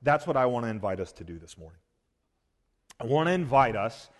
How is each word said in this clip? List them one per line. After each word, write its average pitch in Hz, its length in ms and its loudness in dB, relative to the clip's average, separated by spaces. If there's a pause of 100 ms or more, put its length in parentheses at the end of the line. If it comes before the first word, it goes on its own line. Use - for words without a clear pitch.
That's 147 240 2
what 160 100 -2
I 127 120 4
want 120 180 -2
to 113 60 -4
invite 98 280 -4
us 92 120 -8
to - 120 -18
do 82 140 -14
this 82 220 -20
morning. 80 180 -20 (1200)
I 123 60 -8
want 151 220 2
to 180 60 2
invite 135 420 4
us 107 340 -6 (100)